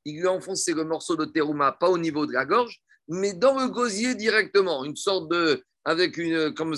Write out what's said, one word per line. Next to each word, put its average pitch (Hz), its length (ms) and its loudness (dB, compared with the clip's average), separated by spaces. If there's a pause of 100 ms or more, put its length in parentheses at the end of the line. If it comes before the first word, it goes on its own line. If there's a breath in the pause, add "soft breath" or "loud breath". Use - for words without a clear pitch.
il 151 160 -10
lui 175 60 -2
a 185 60 2
enfoncé 185 420 -4
le 156 100 -2
morceau 160 320 -4
de 156 80 -2
terouma, 147 480 0
pas 175 160 0
au 180 100 4
niveau 151 280 -2
de 120 60 -6
la 131 120 0
gorge, 214 360 0 (280)
mais 190 240 -2
dans 254 260 4
le 254 100 0
gosier 233 460 -2
directement, 196 680 2
une 151 120 -6
sorte 180 340 -2
de, 165 320 2 (220)
avec 165 340 0
une, 160 360 0
comme 160 240 -4